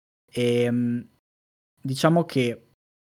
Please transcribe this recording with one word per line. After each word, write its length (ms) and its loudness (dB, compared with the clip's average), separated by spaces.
Ehm, 760 0
diciamo 440 2
che, 420 -2